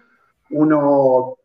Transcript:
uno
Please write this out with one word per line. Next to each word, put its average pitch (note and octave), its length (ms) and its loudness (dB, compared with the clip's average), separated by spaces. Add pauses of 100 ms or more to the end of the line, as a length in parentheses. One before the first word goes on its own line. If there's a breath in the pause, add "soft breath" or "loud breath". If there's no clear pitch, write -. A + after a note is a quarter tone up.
(500 soft breath)
uno C#3+ 960 0